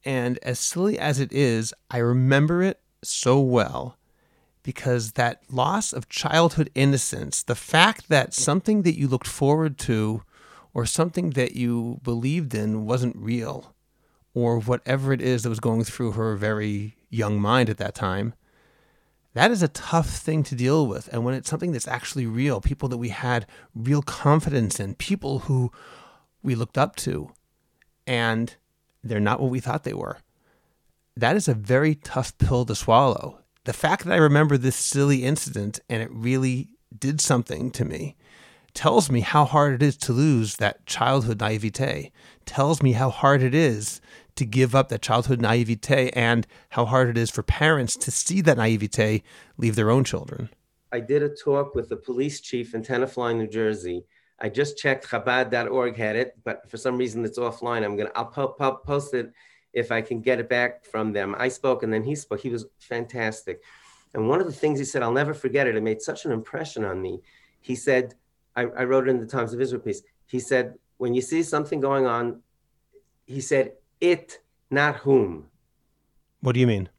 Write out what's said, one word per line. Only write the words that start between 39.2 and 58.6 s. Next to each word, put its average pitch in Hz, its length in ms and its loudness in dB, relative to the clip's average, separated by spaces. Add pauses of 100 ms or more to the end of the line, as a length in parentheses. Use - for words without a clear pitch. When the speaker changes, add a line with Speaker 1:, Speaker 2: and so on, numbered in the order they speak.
Speaker 1:
hard 147 300 4
it 123 80 2
is 139 140 2
to - 160 -2
lose 120 420 2
that - 320 -2
childhood 117 520 0
naivete, 110 720 -4 (340)
tells 143 360 0
me 135 120 6
how 123 180 2
hard 139 320 4
it 127 100 2
is 123 480 0 (340)
to 135 100 -2
give 123 300 2
up 135 140 4
that 113 120 -4
childhood 120 400 0
naivete 117 720 2
and 117 340 2 (240)
how 117 160 0
hard 127 240 4
it 117 80 0
is 117 140 0
for - 100 -4
parents 151 560 0
to - 140 -6
see - 280 -2
that 156 160 6
naivete 107 680 2 (340)
leave 110 180 0
their 107 140 2
own 131 140 6
children. - 440 -6 (440)
Speaker 2:
I 123 80 -4
did 135 240 0
a 143 60 -2
talk 139 440 -2
with 117 160 -4
the 110 60 -4
police 131 440 -4
chief 120 360 -6
in 113 80 -6
Tenafly, 123 520 -2
New 110 120 -2
Jersey. 104 580 -4 (340)
I 110 100 -6
just 143 280 -4
checked, 135 300 -2
Chabad 123 420 0
dot 117 200 -2
org 120 280 -2
had 110 180 -2
it, 127 280 -4
but - 260 -10
for 117 80 -14
some 127 220 -2
reason 117 260 -2
it's 107 140 -6
offline. 117 440 -4
I'm 104 140 -4
gonna, 104 160 -4
I'll 120 120 -4
po-, 135 240 -4
po-, 135 260 -2 (100)